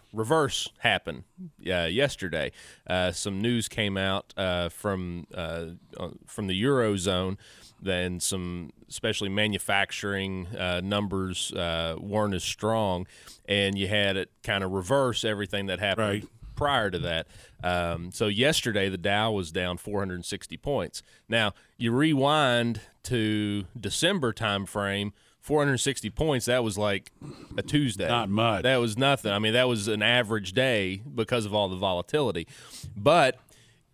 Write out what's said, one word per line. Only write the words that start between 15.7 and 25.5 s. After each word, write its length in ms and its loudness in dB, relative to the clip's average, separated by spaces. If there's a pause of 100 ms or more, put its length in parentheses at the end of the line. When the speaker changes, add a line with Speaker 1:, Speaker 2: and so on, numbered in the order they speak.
Speaker 1:
happened 440 0
Speaker 2:
Right. 40 -16 (280)
Speaker 1:
prior 340 2
to 100 -4
that. 280 -2 (360)
Um, 480 0
so 160 0
yesterday, 640 2
the 80 -4
Dow 340 2
was 200 -2
down 260 -2
four 220 -4
hundred 260 -4
sixty 320 -10
points. 460 -4 (260)
Now, 240 2 (240)
you 140 0
rewind 880 4 (220)
to 640 0 (140)
December 540 0
time 320 -2
frame, 480 -2 (280)
four 220 0